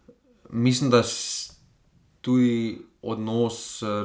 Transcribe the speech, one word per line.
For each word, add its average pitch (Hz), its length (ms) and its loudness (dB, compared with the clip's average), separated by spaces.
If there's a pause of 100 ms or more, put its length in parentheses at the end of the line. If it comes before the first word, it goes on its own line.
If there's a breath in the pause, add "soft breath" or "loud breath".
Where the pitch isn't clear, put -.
(480 loud breath)
mislim, 127 420 2
da 120 80 8
s-, - 540 -4 (720)
tudi 120 540 2 (220)
odnos, 113 840 -4
eh, 110 40 -4 (180)